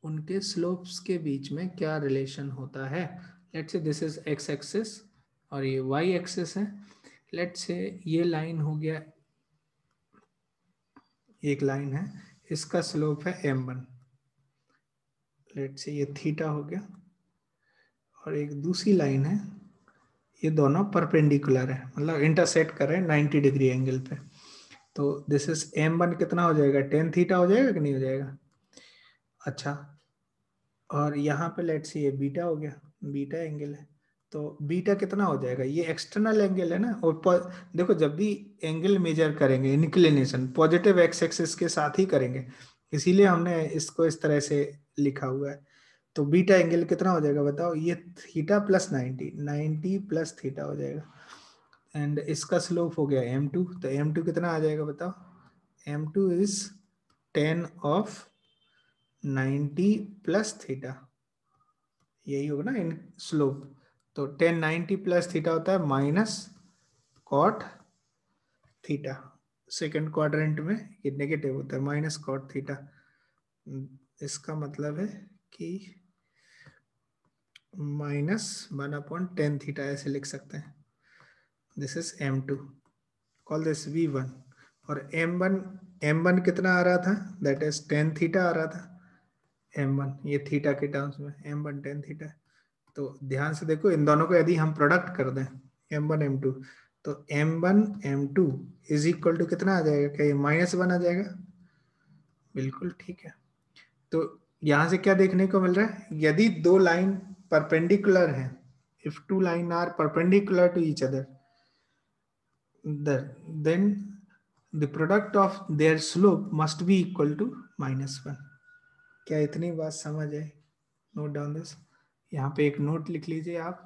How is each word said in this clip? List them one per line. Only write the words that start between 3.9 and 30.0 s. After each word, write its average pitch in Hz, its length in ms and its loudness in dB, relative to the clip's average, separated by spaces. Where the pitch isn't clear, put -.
is 156 160 -6
x 147 260 -4
axis 208 340 -6
और 139 120 -6
ये 135 180 -2
y 139 240 0
axis 175 380 -6
है। 202 100 -2
Let's 175 320 -6
say 180 140 -4
ये 165 160 2
line 165 380 -2
हो 156 140 -2
गया, 156 260 -4
एक 143 200 0
line 139 300 -2
है, 165 120 -4
इसका 160 300 -2
slope 151 460 -2
है 180 120 -6
एम 131 160 -2
one। 127 200 -10
Let's 139 340 -10
say - 60 -12
ये 147 160 -2
theta 156 320 -4
हो 147 140 -4
गया 175 240 -8
और 156 120 -8
एक 147 260 -6
दूसरी 180 320 2
लाइन 139 320 2
है, 180 100 0
ये 156 80 2
दोनों 156 400 4
परपेंडिकुलर 143 800 4
है, 131 160 -8
मतलब 151 340 -2
intersect 160 560 4
कर 143 120 0
रहे 165 80 0
हैं 185 100 0
ninety 151 340 4
degree 135 260 4
angle 131 320 0
पे। - 160 -10
तो 143 360 -2
this 143 180 2
is 156 160 -2
M 160 220 2
one 175 180 2
कितना 175 260 0
हो 165 100 4
जाएगा, 143 280 6
tan 147 300 0
theta 180 260 2
हो 180 100 6
जाएगा 233 240 6
कि 175 80 -2
नहीं 143 140 0
हो 135 60 0
जाएगा? 135 380 -4
अच्छा, 143 320 -6